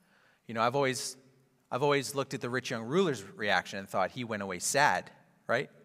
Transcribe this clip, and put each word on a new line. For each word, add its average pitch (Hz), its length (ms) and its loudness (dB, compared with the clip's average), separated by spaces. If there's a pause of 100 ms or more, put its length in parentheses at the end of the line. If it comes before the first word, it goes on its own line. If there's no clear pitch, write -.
(480)
You 117 60 -8
know, 113 80 0
I've 120 140 4
always, 131 400 0 (560)
I've 123 100 -2
always 139 320 2
looked 135 200 -2
at 123 80 -6
the 127 80 -4
rich 123 200 -4
young 113 140 -4
ruler's 139 400 0
reaction 98 560 0
and 98 80 -8
thought 92 240 0
he 123 140 -6
went 107 180 -4
away 92 160 -4
sad, 117 520 2 (360)
right? 120 220 0 (160)